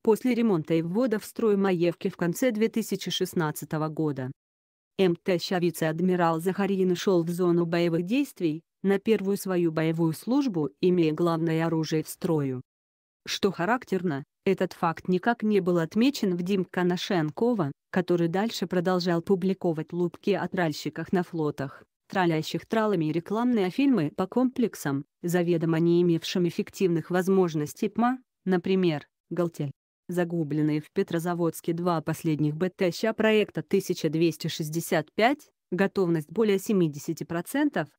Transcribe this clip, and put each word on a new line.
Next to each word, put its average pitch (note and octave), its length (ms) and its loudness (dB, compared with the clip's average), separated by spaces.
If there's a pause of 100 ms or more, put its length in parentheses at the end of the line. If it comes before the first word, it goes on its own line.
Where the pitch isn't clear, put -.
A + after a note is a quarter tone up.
после A#3 320 2
ремонта G3+ 400 2
и E3 80 2
ввода G#3+ 360 0
в - 60 -10
строй G#3+ 320 0
«Маевки» F#3 520 0
в F3+ 100 -8
конце F3 320 0
две A3 180 0
тысячи G3+ 420 -4
шестнадцатого D#3 800 -2
года, D3 420 -4 (680)
М F3+ 180 4
Т F#3 220 0
«Ща» F#3 200 -2
вице-адмирал E3 840 0
Захарьин F#3+ 500 0
ушёл F3 320 2
в E3 80 -4
зону F3 340 2
боевых E3+ 380 0
действий, F3+ 580 -2 (220)
на G3 160 4
первую G3 400 0
свою F3 340 0
боевую D#3+ 400 2
службу, G#3+ 580 0 (120)
имея F3+ 300 4
главное E3 540 0
оружие D#3+ 360 0
в - 60 -10
строю. C#3 520 -2 (640)
Что - 280 -2
характерно, F3+ 720 -2 (200)
этот F#3 280 0
факт - 340 -4
никак F#3 360 0
не G#3+ 180 2
был F3+ 180 2
отмечен G#3+ 580 0
в F3+ 60 -4
Дим F#3 220 0
Коношенкова, F3+ 1040 0 (200)
который F3 380 0
дальше F#3+ 380 -2
продолжал F3+ 560 0
публиковать F3+ 720 -2
лупки F3 380 -4
о F3+ 180 0
тральщиках D#3+ 640 -4
на F3+ 100 2
флотах, D3 600 -6 (240)
тралящих E3 580 -2
тралами G#3+ 400 0
и D#3 60 -2
рекламные G3+ 580 0
фильмы A3+ 460 2
по F#3 100 -2
комплексам, G#3 800 -2 (180)
заведомо E3+ 560 2
не E3+ 240 4
имевшим F3 460 2
эффективных E3+ 640 -2
возможностей F3+ 800 0
пма, A#3+ 300 0 (260)
например, F#3 640 0 (240)
«Галтель». E3 400 -4 (380)
Загубленные D#3 720 0
в - 100 -18
Петрозаводске E3+ 840 -2
два E3+ 300 0
последних D3+ 540 -2
Б F3+ 140 -2
Т F3+ 200 -2
Щ A3 220 -2
проекта G#3+ 500 2
тысяча - 460 -2
двести D#3+ 400 0
шестьдесят D#3+ 680 -4
пять, B3 380 0 (180)
готовность F3+ 600 0
более G3+ 280 2
семидесяти E3 640 0
процентов, F3 680 -2 (100)